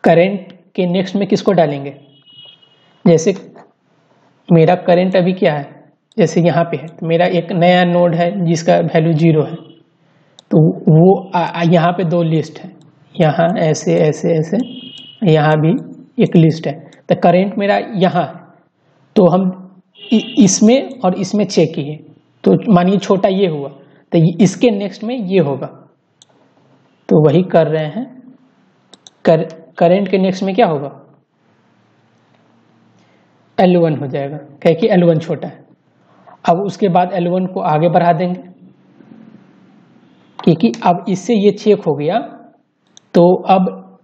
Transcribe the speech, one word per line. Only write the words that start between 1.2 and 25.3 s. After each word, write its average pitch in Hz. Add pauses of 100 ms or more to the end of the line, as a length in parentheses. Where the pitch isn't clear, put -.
किसको 202
डालेंगे। 143 (1120)
जैसे 165 (1160)
मेरा 165
current 185
अभी 185
क्या 185
है, 143 (520)
जैसे 180
यहाँ 170
पे 156
है, 151
तो -
मेरा 165
एक 170
नया 180
node 175
है 175 (160)
जिसका 165
value 165
zero 156
है, 135
तो - (280)
वो 180
आ, 180
आ, 170
यहाँ 170
पे 180
दो 170
list 160
है, - (440)
यहाँ 170 (120)
ऐसे, 165
ऐसे, 165
ऐसे, 160 (680)
यहाँ 156
भी 160 (440)
एक -
list 160
है। 139 (360)
तो 180
current 185
मेरा 202 (200)
यहाँ 175
है, 143 (840)
तो 180
हम 185 (520)
इ-, - (160)
इसमें 226
और 185
इसमें 202
check 170
किए, 147 (480)
तो 190
मानिए 180
छोटा 196
ये 196
हुआ, 143
तो -
ये, 165
इसके 214
next 202
में 233
ये 190